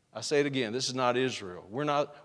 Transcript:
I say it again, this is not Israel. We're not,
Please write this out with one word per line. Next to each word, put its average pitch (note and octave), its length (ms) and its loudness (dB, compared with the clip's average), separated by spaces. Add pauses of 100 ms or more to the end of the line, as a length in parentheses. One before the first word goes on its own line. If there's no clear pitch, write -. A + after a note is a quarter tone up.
(140)
I A2 60 -10
say C#3+ 220 2
it C#3+ 40 4
again, C3 280 -2
this B2 160 -2
is B2+ 40 -4
not B2 220 4
Israel. G2+ 540 -2
We're C3 160 -4
not, D3 280 0 (120)